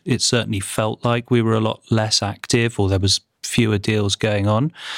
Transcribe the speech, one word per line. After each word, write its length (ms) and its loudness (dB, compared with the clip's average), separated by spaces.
It 160 -2
certainly 380 0
felt 460 -4
like 240 -2
we 120 4
were 120 2
a 80 2
lot 300 -2
less 320 2
active, 560 -2
or 100 2
there 100 2
was 220 0
fewer 340 2
deals 380 -2
going 320 0
on. 240 2